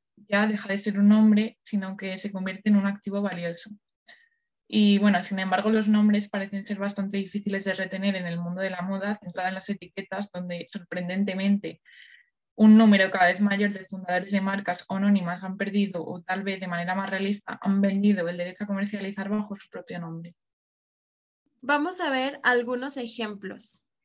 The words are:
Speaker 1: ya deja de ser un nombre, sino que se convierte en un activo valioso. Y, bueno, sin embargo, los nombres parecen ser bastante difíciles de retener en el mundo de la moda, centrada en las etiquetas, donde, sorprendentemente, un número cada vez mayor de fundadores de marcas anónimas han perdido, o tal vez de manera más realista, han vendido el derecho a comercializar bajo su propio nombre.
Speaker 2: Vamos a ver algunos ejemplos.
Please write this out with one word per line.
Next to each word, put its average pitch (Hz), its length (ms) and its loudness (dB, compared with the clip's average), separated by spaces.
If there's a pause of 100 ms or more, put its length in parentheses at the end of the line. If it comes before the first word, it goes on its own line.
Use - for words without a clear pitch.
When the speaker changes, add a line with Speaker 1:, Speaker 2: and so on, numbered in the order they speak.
(300)
Speaker 1:
ya 208 160 2
deja 214 240 -2
de 196 100 -2
ser 202 200 -2
un 202 100 8
nombre, 214 520 6
sino 196 360 -6
que 190 220 -8
se 208 120 -8
convierte 190 380 -4
en 208 60 8
un 196 100 4
activo 202 380 -4
valioso. 175 480 -6 (1000)
Y, 208 280 6
bueno, 202 260 4
sin 190 160 -6
embargo, 190 300 0
los 220 180 2
nombres 208 420 4
parecen 196 360 -6
ser 202 120 -6
bastante 202 380 -4
difíciles 196 480 -4
de 190 100 -2
retener 190 440 -4
en 180 80 -6
el 170 120 -4
mundo 175 220 -6
de 190 100 -2
la 180 120 -6
moda, 196 400 -4
centrada 180 260 -6
en 190 80 -6
las 190 140 -10
etiquetas, 196 600 -10
donde, 175 400 -8
sorprendentemente, 190 1120 -2 (720)
un 214 240 10
número 202 320 8
cada 190 180 4
vez 185 120 2
mayor 202 320 2
de 190 140 -10
fundadores 185 480 -4
de 190 80 2
marcas 196 480 -4
anónimas 190 560 0
han 190 100 -8
perdido, 196 480 -2
o 175 180 -10
tal 190 220 -4
vez 190 160 -4
de 185 80 -8
manera 175 280 -4
más 196 140 -4
realista, 196 520 -4
han 196 180 0
vendido 196 480 2
el 175 80 -6
derecho 180 300 -8
a - 20 -8
comercializar 196 600 -6
bajo 208 260 -4
su - 140 -20
propio 180 300 -12
nombre. 170 360 -12 (1300)
Speaker 2:
Vamos 294 400 -2
a 311 80 -2
ver 269 340 -2
algunos 247 540 0
ejemplos. 208 880 -10 (200)